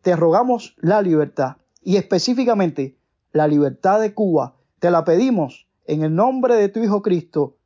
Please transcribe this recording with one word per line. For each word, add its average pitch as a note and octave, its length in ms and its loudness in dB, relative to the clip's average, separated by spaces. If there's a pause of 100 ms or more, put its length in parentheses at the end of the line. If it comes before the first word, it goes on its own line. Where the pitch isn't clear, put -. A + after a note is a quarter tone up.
Te F3+ 140 0
rogamos G#3+ 640 0
la G3+ 220 0
libertad D3+ 560 -2 (260)
y F#3+ 140 0
específicamente F#3+ 1000 -2 (340)
la D3+ 160 0
libertad D3 540 0
de G#3 120 -4
Cuba. E3+ 420 -2 (240)
Te F3 100 0
la E3 160 0
pedimos F3+ 640 0 (180)
en D#3 180 -4
el D#3 120 -2
nombre B3 400 2
de G3+ 140 2
tu A3 100 -6
Hijo G#3 220 0
Cristo D#3 540 -2 (100)